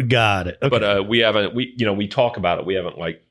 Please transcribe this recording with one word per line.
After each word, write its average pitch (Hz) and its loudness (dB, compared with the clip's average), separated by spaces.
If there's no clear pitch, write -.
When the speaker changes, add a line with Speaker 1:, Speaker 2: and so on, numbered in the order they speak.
Speaker 1:
Got 107 2
it. - -10
Okay. 139 2
Speaker 2:
But, 117 2
uh, 101 2
we 117 2
haven't, 107 2
we, 123 -6
you 117 0
know, 101 2
we 104 -4
talk 120 0
about 87 0
it. - -6
We 95 -2
haven't, 90 -6
like, 85 -8